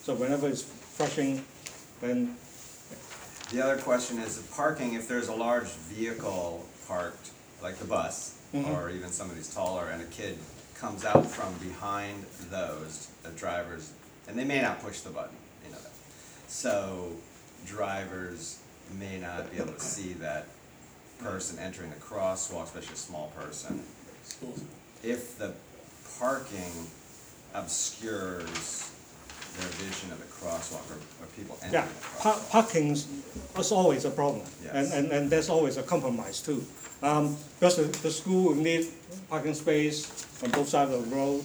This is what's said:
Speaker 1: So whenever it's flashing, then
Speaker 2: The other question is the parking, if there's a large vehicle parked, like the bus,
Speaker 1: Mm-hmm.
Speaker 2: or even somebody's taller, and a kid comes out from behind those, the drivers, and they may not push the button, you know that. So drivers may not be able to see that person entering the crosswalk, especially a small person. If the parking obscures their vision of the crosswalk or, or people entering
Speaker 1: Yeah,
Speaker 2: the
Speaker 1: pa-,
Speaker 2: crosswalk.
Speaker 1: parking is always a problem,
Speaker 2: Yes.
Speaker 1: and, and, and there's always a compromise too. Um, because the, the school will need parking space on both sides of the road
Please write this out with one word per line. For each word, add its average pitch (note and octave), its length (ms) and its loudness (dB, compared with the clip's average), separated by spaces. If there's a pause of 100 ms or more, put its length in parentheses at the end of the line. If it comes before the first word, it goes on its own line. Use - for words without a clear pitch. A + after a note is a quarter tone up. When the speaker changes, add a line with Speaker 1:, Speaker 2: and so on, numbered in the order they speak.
Speaker 1:
So C3 120 0
whenever C#3 320 2
it's C3 140 0
flashing, - 800 0 (560)
then A#3+ 360 2 (1160)
Speaker 2:
The B2 100 0
other C3+ 200 4
question B2 380 2
is G#2+ 220 -4
the - 120 -12
parking, C#3 400 2
if A2+ 160 -2
there's A#2+ 180 0
a A2 80 -2
large A#2 320 2 (240)
vehicle G2+ 720 -4 (220)
parked, F2 440 -4 (300)
like F2+ 160 -6
the G#2+ 80 -8
bus, - 520 -2 (160)
Speaker 1:
Mm-hmm. C#3+ 220 0
Speaker 2:
or F2 140 -2
even F2+ 220 -6
somebody's E2+ 420 -6
taller, F2+ 340 0
and E2 140 -4
a E2 60 -8
kid F#2 300 -6 (380)
comes G2+ 300 -6
out G#2 200 10
from F#2 280 -4 (120)
behind G2+ 600 -4 (240)
those, E2 580 -6 (160)
the E2+ 80 -10
drivers, E2+ 600 -4 (340)
and G#2 100 -6
they C3 60 0
may C#3 180 4
not A2+ 220 0
push G2+ 160 -8
the - 100 -12
button, - 280 -8 (280)
you - 60 -14
know - 80 -14
that. - 120 -16 (580)
So F#2+ 640 0 (520)
drivers F#2 960 -6 (400)
may F#2+ 220 -8
not F2 300 -6
be F2+ 80 -6
able D#2+ 120 -4
to - 80 -12
see F#2 400 -4
that D#2 280 -4 (720)
person F#2 400 -6
entering F2 320 -8
the D2 40 -12
crosswalk, F2+ 680 -2
especially F2+ 300 -10
a - 20 -8
small D2+ 420 -8
person. - 440 -6 (1160)
If A#2+ 360 -4
the F#2+ 160 -6 (680)
parking G#2 540 -2 (1000)
obscures F#2 1200 -4 (680)
their F2+ 120 -4 (140)
vision F#2 280 -6
of D#2 80 -10
the D#2+ 80 -12
crosswalk E2 640 -6
or, E2+ 40 -10 (280)
or - 40 -14 (100)
people - 260 -10
entering G2 100 -2
Speaker 1:
Yeah, D#3 140 4
Speaker 2:
the - 320 -10
Speaker 1:
pa-, G#3+ 140 6
Speaker 2:
crosswalk. - 180 -2
Speaker 1:
parking E3+ 400 8
is - 800 -2
always F3 340 8
a C#3 40 4
problem, B2+ 360 2 (180)
Speaker 2:
Yes. - 100 -8
Speaker 1:
and, C#3+ 320 4
and, - 80 2
and C#3+ 160 4
there's D#3 200 6
always D#3+ 280 6
a G#2+ 60 -2
compromise A#2+ 580 2
too. B2+ 240 0 (380)
Um, D3 320 6 (240)
because F3 180 10
the, D#3 60 6 (200)
the D#3+ 80 2
school F#3 380 6
will C#3+ 60 8
need E3 300 6 (440)
parking D3+ 260 2
space D3+ 500 4 (380)
on A#2+ 80 2
both C#3 180 4
sides C#3+ 240 6
of A#2 160 0
the C3 60 0
road C#3 300 4